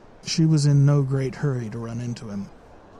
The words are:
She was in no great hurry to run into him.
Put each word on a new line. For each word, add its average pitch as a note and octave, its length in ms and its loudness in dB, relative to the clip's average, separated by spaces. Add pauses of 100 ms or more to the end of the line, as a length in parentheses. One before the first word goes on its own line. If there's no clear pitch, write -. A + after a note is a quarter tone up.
(260)
She - 180 0
was D#3 220 4
in C#3+ 180 6
no C#3+ 180 4
great C3 340 -4
hurry B2 340 -4
to A#2 80 -10
run A#2 240 -8
into A#2+ 260 -10
him. G2+ 220 -8 (500)